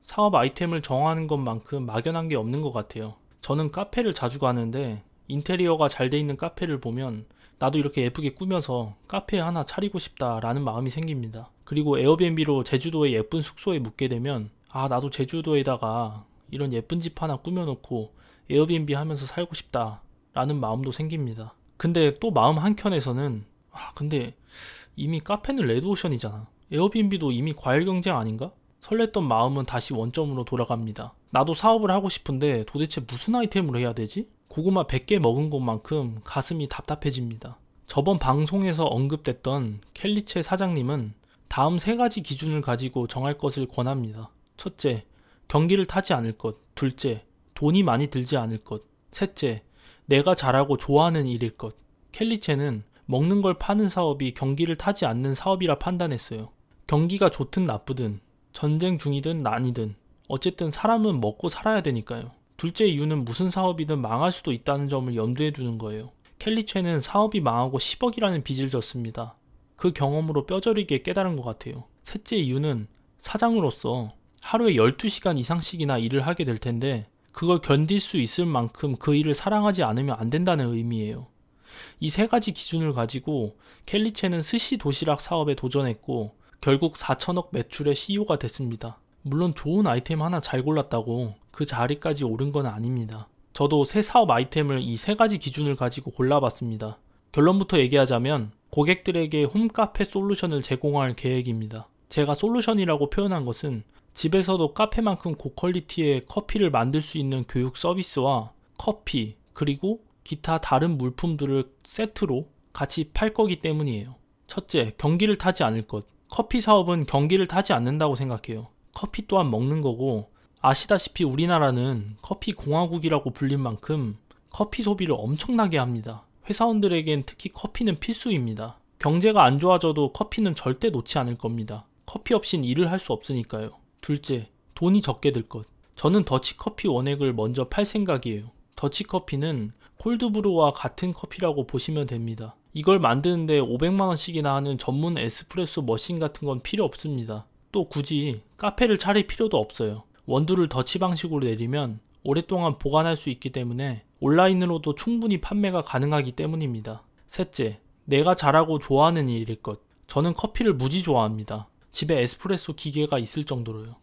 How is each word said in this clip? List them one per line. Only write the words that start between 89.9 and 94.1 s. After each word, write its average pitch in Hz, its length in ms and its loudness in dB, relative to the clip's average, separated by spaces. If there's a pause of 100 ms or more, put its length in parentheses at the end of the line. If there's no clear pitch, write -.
하나 170 180 0
잘 127 220 -2
골랐다고 120 720 -2 (160)
그 - 140 -4
자리까지 143 600 -2
오른 123 280 -2
건 139 140 0
아닙니다. 113 640 -6 (240)
저도 143 320 4
새 208 180 2
사업 208 280 4